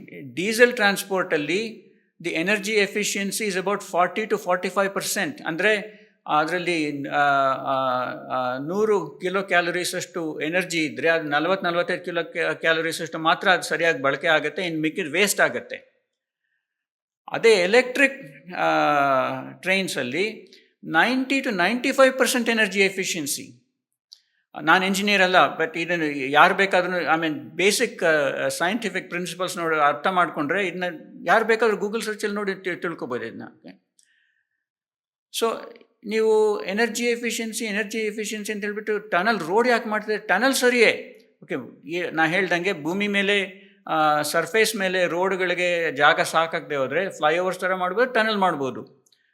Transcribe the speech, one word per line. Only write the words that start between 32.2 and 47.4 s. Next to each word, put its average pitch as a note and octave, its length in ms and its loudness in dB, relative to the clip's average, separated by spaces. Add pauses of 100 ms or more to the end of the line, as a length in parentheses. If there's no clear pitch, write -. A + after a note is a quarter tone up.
ನೋಡಿ G3+ 200 -4
ತಿ-, F3+ 220 -8
ತಿಳ್ಕೊಬೋದು C#3 480 -6
ಇದನ್ನ. A2 180 -12 (140)
ಓಕೆ? - 300 -20 (1500)
So A3+ 340 -4 (320)
ನೀವು G#3+ 580 2
ಎನರ್ಜಿ A3+ 400 -2
ಎಫಿಷಿಯನ್ಸಿ, A#3 600 -4
ಎನರ್ಜಿ G#3+ 340 -4
ಎಫಿಷಿಯನ್ಸಿ G#3+ 540 -6
ಅಂತ G#3 120 -8
ಹೇಳ್ಬಿಟ್ಟು G#3 340 -4
ಟನಲ್ G3+ 420 0
ರೋಡ್ G3+ 280 2
ಯಾಕೆ A3+ 200 2
ಮಾಡ್ತಿದ್ದಾರೆ? G#3+ 380 -4
ಟನಲ್ A#3 280 2
ಸರಿಯೇ. A#3+ 640 2 (240)
ಓಕೆ, D3 460 -10
ಈ F3 220 -4
ನಾ D#3+ 160 2
ಹೇಳ್ದಂಗೆ F3 560 0
ಭೂಮಿ G3 260 -2
ಮೇಲೆ, G3 540 0 (260)
ಆ, D#3 340 2
ಸರ್ಫೇಸ್ F3+ 540 0
ಮೇಲೆ F#3 300 0
ರೋಡ್‌ಗಳಿಗೆ F3 840 0
ಜಾಗ D3+ 280 4
ಸಾಕಾಗದೆ D#3+ 560 -2
ಹೋದ್ರೆ C#3+ 340 -2
ಫ್ಲೈಓವರ್ಸ್ F3 500 0